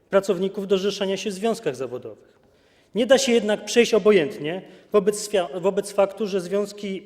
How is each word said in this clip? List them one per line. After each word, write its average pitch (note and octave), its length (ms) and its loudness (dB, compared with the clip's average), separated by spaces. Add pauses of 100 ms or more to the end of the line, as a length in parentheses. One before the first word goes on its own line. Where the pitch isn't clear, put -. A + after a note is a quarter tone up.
(100)
pracowników F#3+ 560 0
do F#3+ 120 2
zrzeszania F#3+ 380 -2
się G3+ 140 -6
w F#3+ 40 -6
związkach G3 420 -4
zawodowych. A#2+ 600 -12 (580)
Nie A3+ 120 0
da B3+ 120 6
się B3+ 140 0
jednak G#3 320 2
przejść A#3 300 4
obojętnie F3+ 680 2 (300)
wobec G3+ 360 0
fia-, F3+ 320 -2
wobec G3 320 -2
faktu, G3+ 340 0
że F#3+ 140 -2
związki G3 640 -6